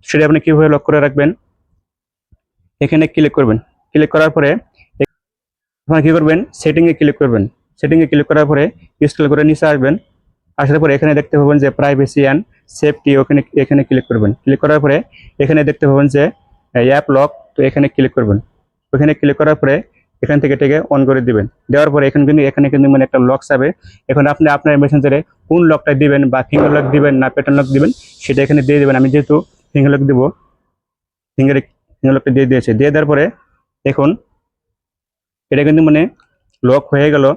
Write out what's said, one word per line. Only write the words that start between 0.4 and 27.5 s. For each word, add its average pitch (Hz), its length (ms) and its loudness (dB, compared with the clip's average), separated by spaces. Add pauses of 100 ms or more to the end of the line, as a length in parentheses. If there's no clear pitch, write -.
কিভাবে 156 280 0
লক 147 180 0
করে 151 140 0
রাখবেন, 143 280 -2 (1500)
এখানে 156 240 0 (100)
ক্লিক 151 240 0
করবেন, 113 200 0 (360)
ক্লিক 151 200 0
করার 156 160 2
পরে 147 200 -2 (1400)
আপনারা 156 140 0
কি 156 140 2
করবেন, 160 220 0 (220)
সেটিংয়ে 165 380 0
ক্লিক 147 220 0
করবেন, 117 220 0 (360)
সেটিংয়ে 160 280 0
ক্লিক 147 240 -2
করার 151 200 2
পরে 147 140 0 (440)
স্ক্রল 151 240 -2
করে 147 120 0
নিচে 156 220 0
আসবেন, 147 280 0 (640)
আসার 143 240 0
পরে 151 120 2
এখানে 151 200 0
দেখতে 147 240 -4
পাবেন 143 200 2
যে 139 100 0 (100)
privacy 139 520 0
and 151 100 0 (380)
safety, 147 420 -2
ওখানে, 139 200 0 (220)
এখানে 139 260 0
ক্লিক 127 220 0
করবেন, 107 200 0 (120)
ক্লিক 135 180 0
করার 151 200 0
পরে 143 160 0 (420)
এখানে 151 260 0
দেখতে 147 220 -2
পাবেন 139 220 2
যে, 143 140 0 (520)
আহ, 120 140 0
অ্যাপ 147 220 0
লক, 135 200 2 (240)
তো - 80 -6
এখানে 139 260 0
ক্লিক - 280 -2
করবেন, 107 220 0 (540)
ওখানে 147 220 0
ক্লিক 143 260 -2
করার 151 160 2
পরে 139 180 0 (480)
এখান 147 180 -2
থেকে 139 140 -2
এটাকে 143 240 0 (160)
on 139 120 0
করে 135 140 0
দিবেন। 113 260 -2 (240)
দেওয়ার 147 200 2
পরে 143 160 0
এখন 147 200 0
কিন্তু 151 160 2
এখানে 139 280 0
কিন্তু 139 180 2
মানে 135 160 2
একটা 131 140 -2
লক 127 220 0 (100)
যাবে। 135 180 0 (400)
এখন 139 180 0
আপনি 147 200 0 (100)
আপনার 147 220 0
মেসেঞ্জারে 143 400 0 (300)
কোন 170 120 0 (100)
লকটা 151 240 -2
দিবেন 143 360 0
বা 131 120 -2
ফিঙ্গার - 340 -2
লক 147 80 0 (100)
দিবেন 143 200 2
না 131 200 0
প্যাটার্ন 143 240 -2